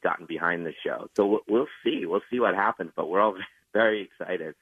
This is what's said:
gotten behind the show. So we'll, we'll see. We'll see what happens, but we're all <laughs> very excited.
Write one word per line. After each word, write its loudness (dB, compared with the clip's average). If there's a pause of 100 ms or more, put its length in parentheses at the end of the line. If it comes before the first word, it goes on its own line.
gotten -2
behind -2
the -6 (120)
show. -6
So 6
we'll, 4 (100)
we'll 2 (160)
see. -2
We'll 0
see -2
what 4
happens, -2
but -4
we're 4
all 4 (180)
<laughs> -20
very 4
excited. -8